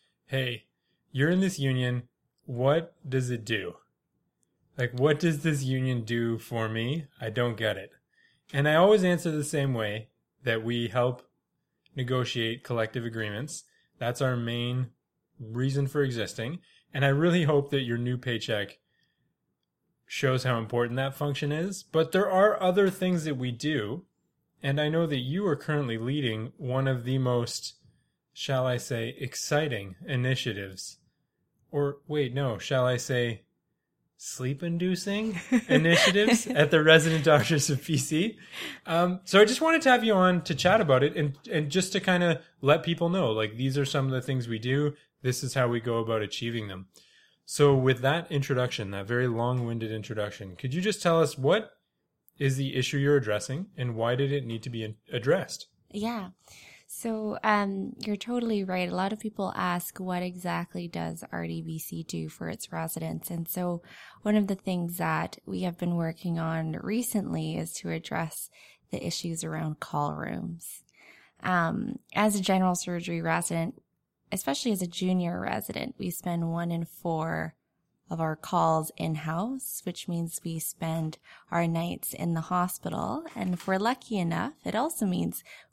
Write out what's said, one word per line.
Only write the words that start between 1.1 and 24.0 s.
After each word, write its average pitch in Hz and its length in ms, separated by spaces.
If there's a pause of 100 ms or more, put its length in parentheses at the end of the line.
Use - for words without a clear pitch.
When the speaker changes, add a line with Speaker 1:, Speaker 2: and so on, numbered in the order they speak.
Speaker 1:
you're 139 160
in 185 120
this 185 180
union. 127 500 (380)
What 139 480 (120)
does 131 220
it 120 160
do? 95 300 (1040)
Like, 123 160
what 147 260
does 160 220
this 147 200
union 131 420
do 117 340
for 113 320
me? 123 340 (160)
I 113 80
don't 117 260
get 107 220
it." 95 140 (600)
And 139 160
I 156 100
always 190 280
answer 175 260
the 151 140
same 139 300
way, 110 340 (360)
that 113 200
we 117 240
help 123 400 (680)
negotiate 120 680
collective 117 400
agreements. 113 600 (340)
That's 123 240
our 127 140
main 120 500 (520)
reason 131 480
for 143 160
existing. 120 580 (340)
And 131 100
I 139 40
really 170 360
hope 143 260
that 139 120
your 120 160
new 123 180
paycheck 113 600 (1300)
shows 127 380
how 127 120
important 117 400
that 135 180
function 143 380
is. 175 300
But 160 300
there 196 180
are 196 320
other 185 260
things 180 360
that 151 120
we 123 160
do. 135 540 (560)